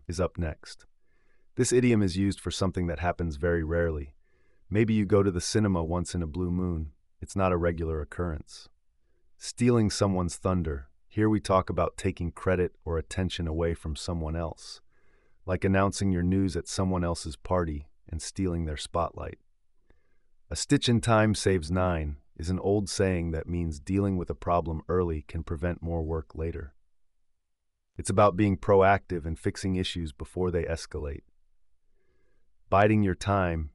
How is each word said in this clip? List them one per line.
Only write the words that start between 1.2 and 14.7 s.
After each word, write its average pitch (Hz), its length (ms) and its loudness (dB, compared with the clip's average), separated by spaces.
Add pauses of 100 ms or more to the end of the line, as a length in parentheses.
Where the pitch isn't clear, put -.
This 123 160 0
idiom 120 280 4
is 92 160 0
used 98 220 0
for - 140 -8
something 92 340 -2
that 85 140 -4
happens 85 340 -2
very 85 300 0
rarely. 80 500 -2 (560)
Maybe 110 240 2
you 107 100 2
go 98 200 4
to 98 80 2
the 87 80 -2
cinema 98 420 2
once 85 320 -2
in 87 80 -2
a 80 60 -4
blue 87 240 -2
moon. 87 400 -2 (280)
It's - 140 -12
not 95 160 2
a 90 60 2
regular 82 440 -2
occurrence. - 680 -8 (680)
Stealing 120 540 2
someone's 92 460 0
thunder. 82 540 -2 (180)
Here 107 200 2
we 107 120 2
talk 95 280 2
about 78 280 -2
taking 87 340 -4
credit 90 540 0
or 82 120 -2
attention 87 520 -4
away 82 260 0
from 78 220 -8
someone 80 400 -4
else, - 440 -10 (640)